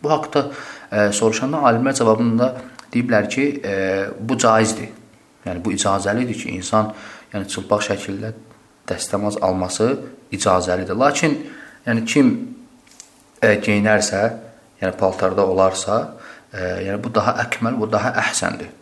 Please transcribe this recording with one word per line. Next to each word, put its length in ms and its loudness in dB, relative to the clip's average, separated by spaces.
Bu 80 0
haqda, 360 0
e, 220 4
soruşanda 560 0
alimlər 260 4
cavabında 600 4
deyiblər 360 2
ki, 160 -2
e, 100 -2
bu 180 -2
caizdir. 520 4
Yəni 180 -8
bu 100 -2
icazəlidir 640 0
ki, 200 -8
insan, 340 0
yəni 160 -6
çılpaq 400 -2
şəkildə 440 -6
dəstəmaz 540 -4
alması 460 0
icazəlidir. 680 0
Lakin, 400 2
yəni 200 0
kim, 260 4
e, 220 6
geyinərsə, 580 2
yəni 160 -2
paltarda 480 2
olarsa, 520 2
e, 360 -6
yəni 140 -4
bu 120 -8
daha 220 2
əkməl, 340 -4
bu 120 -2
daha 300 0
əhsəndir. 480 -4